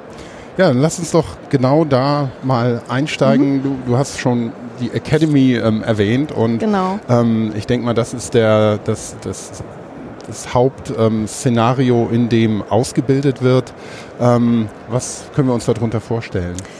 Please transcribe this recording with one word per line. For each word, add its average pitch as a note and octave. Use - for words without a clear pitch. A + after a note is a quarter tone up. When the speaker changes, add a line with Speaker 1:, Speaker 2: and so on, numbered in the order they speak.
Speaker 1:
Ja, F#3
dann B2
lass D#3+
uns E3
doch E3
genau C#3
da C#3
mal B2
einsteigen. C#3
Speaker 2:
Mhm. C3
Speaker 1:
Du, C#3
du A#2+
hast -
schon A#2+
die A#2+
Academy, C#3
ähm, A2
erwähnt A2+
und, A2+
Speaker 2:
Genau. G3
Speaker 1:
ähm, A2+
ich G#2
denk B2
mal, A#2+
das A2+
ist -
der, G#2+
das, -
das, -
das -
Haupt-, B2+
ähm, A2
Szenario, A#2+
in A#2
dem A2
ausgebildet C3+
wird. B2+
Ähm, A#2+
was -
können C3+
wir B2
uns A2+
darunter A2+
vorstellen? F2